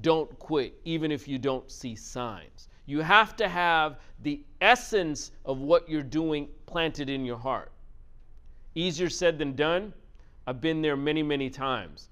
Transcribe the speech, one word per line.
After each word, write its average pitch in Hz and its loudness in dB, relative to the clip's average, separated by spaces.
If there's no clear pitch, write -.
don't 160 2
quit, 143 -2
even 160 -2
if 143 -6
you 139 -4
don't 131 -2
see 117 -10
signs. 107 -10
You 143 -2
have 208 6
to 214 0
have 170 2
the 147 -4
essence 190 4
of 131 -2
what 165 4
you're 156 -2
doing 147 -2
planted 160 -2
in 135 -2
your 120 -4
heart. 117 -4
Easier 170 0
said 170 2
than 143 -2
done. 170 0
I've 127 -6
been 156 0
there 147 2
many, 151 0
many 139 0
times. 123 -4